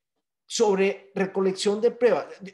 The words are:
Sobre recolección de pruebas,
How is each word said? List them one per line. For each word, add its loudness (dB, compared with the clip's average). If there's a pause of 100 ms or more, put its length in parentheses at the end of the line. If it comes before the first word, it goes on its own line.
(500)
Sobre 0
recolección -2
de 2
pruebas, 0 (280)